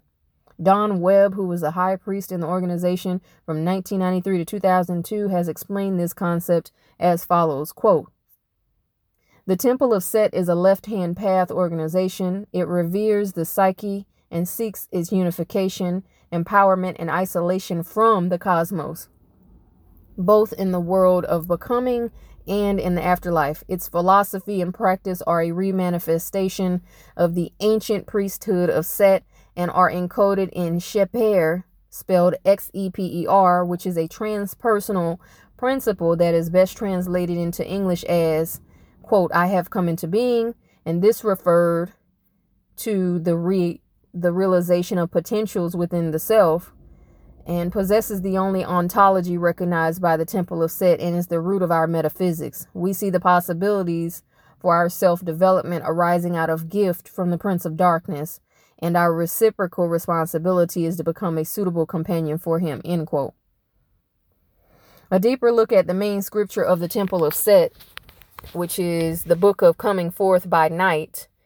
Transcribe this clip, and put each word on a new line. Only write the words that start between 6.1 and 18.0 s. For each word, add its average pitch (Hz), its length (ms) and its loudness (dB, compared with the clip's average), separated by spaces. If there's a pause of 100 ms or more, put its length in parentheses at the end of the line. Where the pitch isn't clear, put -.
concept 170 580 -2 (280)
as 175 260 0
follows, 160 460 0
quote, 190 400 2 (1400)
"The 185 80 2
Temple 254 380 2
of 185 100 0
Set 214 300 2
is 180 140 -2
a 175 80 2
left-hand 185 640 0
path 185 320 0
organization. 180 1040 -2
It 180 140 -2
reveres 196 640 0
the 165 120 -4
psyche 196 600 -2 (240)
and 170 180 -4
seeks - 440 -8
its 175 200 -4
unification, 185 920 -2 (280)
empowerment, 185 680 2
and 165 100 -6
isolation 175 720 -2
from 214 480 2